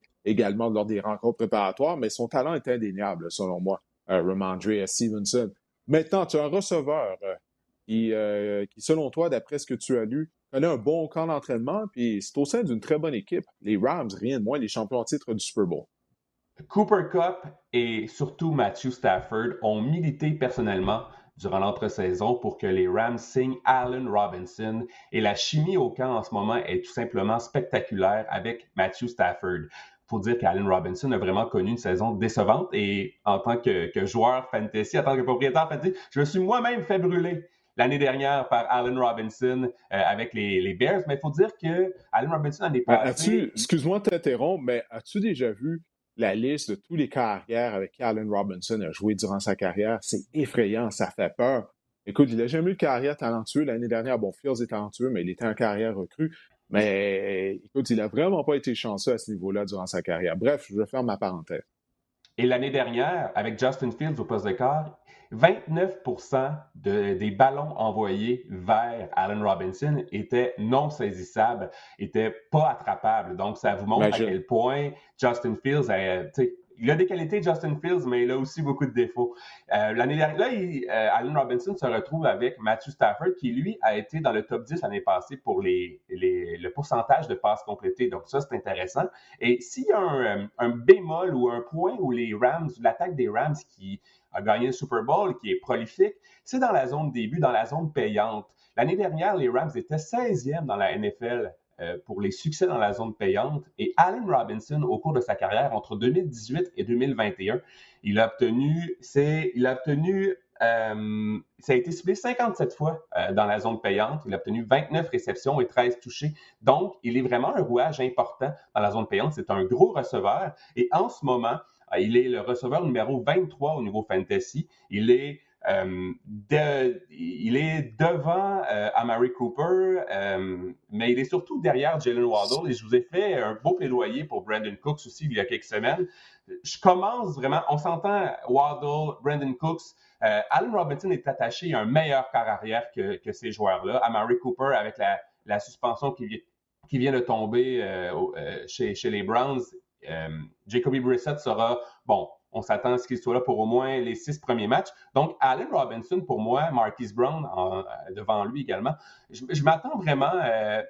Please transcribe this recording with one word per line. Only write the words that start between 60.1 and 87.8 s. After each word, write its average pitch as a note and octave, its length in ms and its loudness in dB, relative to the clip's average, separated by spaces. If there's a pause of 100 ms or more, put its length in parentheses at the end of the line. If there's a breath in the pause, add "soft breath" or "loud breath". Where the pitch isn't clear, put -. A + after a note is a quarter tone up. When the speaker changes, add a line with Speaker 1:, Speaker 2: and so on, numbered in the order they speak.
Speaker 1:
Bref, C3+ 320 0
je G2 80 -6
vais G#2+ 80 0
faire C3 180 -4
ma G#2+ 140 -2
parenthèse. F2 460 -6 (760)
Speaker 2:
Et B2 80 2
l'année B2+ 260 2
dernière, C3 640 -2
avec G#2+ 240 -4
Justin B2+ 320 0
Fields D3+ 280 -4
au G#2+ 60 -4
poste G#2 200 -2
de G2 60 0
quart, D3 460 -2 (340 loud breath)
vingt-neuf F3 720 0
pour - 180 -6
cent C3+ 300 0 (240)
de, G2+ 380 0
des G2+ 180 -2
ballons C#3 460 2
envoyés G#2+ 720 -2
vers A2 640 -2
Allen G#2 280 0
Robinson G2+ 680 0
étaient A#2+ 460 0
non C3 320 2
saisissables, G#2 800 -2 (260 loud breath)
étaient A2 360 -2 (180)
pas D#3 200 6
attrapables. A2 640 -2
Donc, G2+ 220 -4
ça G#2 180 0
vous G2+ 100 -8
montre G#2+ 220 4
Speaker 1:
Imagine. G#2+ 180 2
Speaker 2:
à G2+ 40 -2
quel F#2 160 -4
point C3 460 0 (280 loud breath)
Justin A#2+ 420 0
Fields, C3+ 280 2
euh, F#2 360 0 (100)
tu C3 80 4
sais, - 120 0 (220)
il A2+ 140 2
a D#3 40 6
des F#3 100 4
qualités, F3+ 360 -2
Justin D#3+ 400 0
Fields, F3 240 0
mais B2 180 2
il A#2+ 80 2
a C3 60 0
aussi C3 240 -4
beaucoup C#3 240 0
de A#2+ 60 -4
défauts. A#2+ 420 0 (400 loud breath)
Euh, G#2+ 200 2
l'année C3 240 2
dernière, D#3 200 2
là, A3+ 160 4
il, F3 360 -4
euh, A2 240 2
Allen B2 220 0
Robinson F#3 400 0
se D#3 100 -4
retrouve B2+ 400 -2
avec A#2+ 340 0
Matthew A2 300 -2
Stafford, C#3+ 500 2
qui, A#2+ 140 -2
lui, F3 280 -2
a A2 160 4
été C3 220 -6
dans B2 140 2
le G#2+ 120 0
top A#2 200 -6
dix E3+ 160 -6
l'année G2+ 180 -4
passée - 380 -2
pour G2 240 -2
les, F2+ 480 -2
les, F2+ 480 -2
le F2 140 -8
pourcentage C#3 580 0
de G#2 40 -4
passes G#2+ 300 0
complétées. B2 460 -2